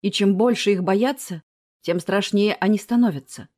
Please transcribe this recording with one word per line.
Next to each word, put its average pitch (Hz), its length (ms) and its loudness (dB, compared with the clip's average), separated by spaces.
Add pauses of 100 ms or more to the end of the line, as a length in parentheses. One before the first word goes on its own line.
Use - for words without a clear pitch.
и 196 100 -2
чем 202 260 2
больше 220 360 2
их 185 100 0
боятся, 196 600 -2 (400)
тем 170 180 -2
страшнее 202 600 0
они 202 180 2
становятся. 208 800 -2